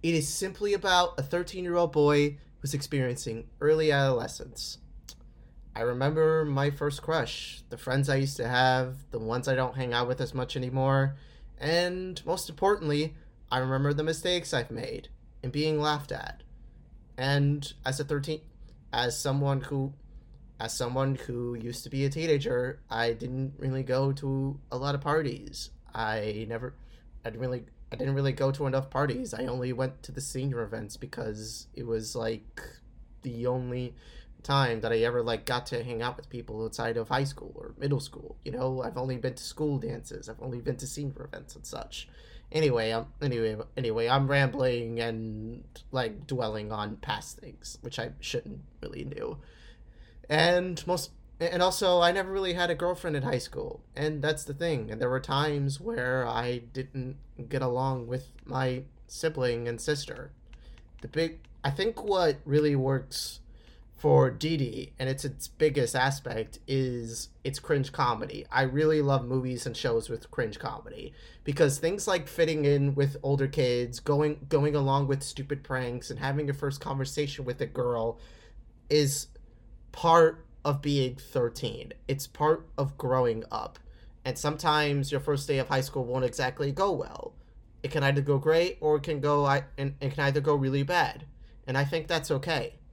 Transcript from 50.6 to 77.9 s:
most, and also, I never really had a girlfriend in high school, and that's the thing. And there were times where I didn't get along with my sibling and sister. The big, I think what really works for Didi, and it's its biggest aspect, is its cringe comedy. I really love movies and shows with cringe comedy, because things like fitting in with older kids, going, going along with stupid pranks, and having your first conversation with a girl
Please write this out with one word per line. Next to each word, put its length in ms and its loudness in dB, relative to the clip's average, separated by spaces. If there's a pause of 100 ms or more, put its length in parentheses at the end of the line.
most, 240 -2 (300)
and 220 2
also, 380 4
I 120 6
never 180 0
really 220 0
had 180 0
a 40 2
girlfriend 420 -2
in 60 0
high 160 0
school, 440 -8 (140)
and 260 -2
that's 220 0
the 100 -8
thing. 360 -2
And 100 -6
there 100 2
were 100 0
times 600 0
where 460 -2
I 320 -2
didn't 580 -8 (320)
get 140 -2
along 440 0
with 220 -6 (160)
my 400 -2 (240)
sibling 580 0
and 140 -4
sister. 500 -4 (720)
The 80 -12
big, 320 -2 (240)
I 60 2
think 340 -2
what 400 4
really 320 4
works 640 -2 (560)
for 340 6
Didi, 680 -2
and 100 -2
it's 160 -4
its 240 -8
biggest 480 2
aspect, 640 0 (100)
is 600 -2 (120)
its 160 -4
cringe 320 0
comedy. 600 -2
I 100 4
really 380 4
love 240 4
movies 400 -2
and 100 -4
shows 360 0
with 200 -8
cringe 280 -4
comedy, 560 -10 (280)
because 360 4
things 280 0
like 220 0
fitting 380 2
in 280 4
with 280 2
older 260 2
kids, 520 2
going, 480 2
going 260 4
along 340 4
with 140 0
stupid 420 -8
pranks, 460 -4
and 80 -8
having 280 0
your 80 0
first 280 -4
conversation 640 -2
with 160 -4
a 40 -2
girl 540 0 (720)